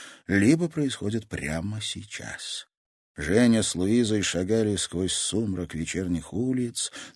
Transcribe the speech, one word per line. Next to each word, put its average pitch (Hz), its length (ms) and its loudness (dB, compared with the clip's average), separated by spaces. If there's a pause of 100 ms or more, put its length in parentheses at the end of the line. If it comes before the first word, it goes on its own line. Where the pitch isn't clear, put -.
(260)
либо 131 420 4
происходят 120 580 -2
прямо 82 540 -4
сейчас. - 840 -10 (500)
Женя 110 460 6
с - 120 -2
Луизой 107 480 2
шагали 104 540 2
сквозь 90 360 -2
сумрак 95 640 -2
вечерних 82 580 -4
улиц, 123 600 -4 (240)